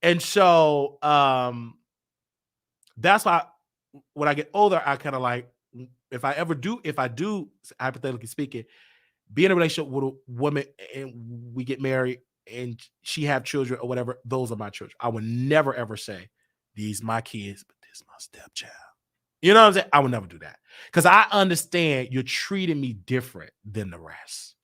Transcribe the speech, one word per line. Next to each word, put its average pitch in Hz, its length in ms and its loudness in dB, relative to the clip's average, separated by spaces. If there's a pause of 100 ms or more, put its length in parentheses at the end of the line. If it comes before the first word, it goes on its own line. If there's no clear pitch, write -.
And 175 200 2
so, 160 800 4
um, 127 760 0 (1160)
that's 185 280 4
why 170 200 2 (680)
when 147 140 0
I 147 60 4
get 147 200 -6
older, 196 300 4
I 143 120 0
kinda 135 220 -6
like, 123 320 -4 (600)
if 127 140 -12
I 135 80 0
ever 165 220 -4
do, 190 300 -6
if 151 140 -6
I 131 100 -2
do, 175 420 -6 (280)
hypothetically 127 480 -6
speaking, 127 380 -10 (680)
be 127 120 0
in 190 80 6
a - 20 4
relationship 165 360 0
with 135 140 -4
a 135 80 -2 (140)
woman 139 380 -4 (300)
and 135 180 -14 (420)
we 127 100 -6
get 131 160 -6
married 131 400 -2 (300)
and 120 300 -12 (220)
she - 220 -8
have 135 200 0
children 127 360 -4
or 120 80 -8
whatever, 123 360 -6
those 123 260 -4
are 117 60 -8
my 104 140 -10
children. - 300 -18
I 120 80 -4
would 113 160 -4
never, 131 500 0
ever 113 220 -8
say, 95 340 -14 (440)
These 107 280 -8
my 113 180 -2
kids, 101 460 -14
but - 160 -20
this - 240 -20
my - 120 -20
stepchild. - 540 -18 (680)
You 180 120 6
know 220 60 10
what 220 80 10
I'm 202 60 8
saying? 190 180 0
I 147 80 6
would 135 100 2
never 110 160 -4
do 85 140 -20
that 78 180 -20 (340)
cause 165 140 4
I 202 240 8
understand 170 800 0
you're 131 120 -4
treating 165 580 -4
me 131 140 -4
different 104 580 -8 (120)
than 104 260 -8
the 85 80 -16
rest. - 640 -18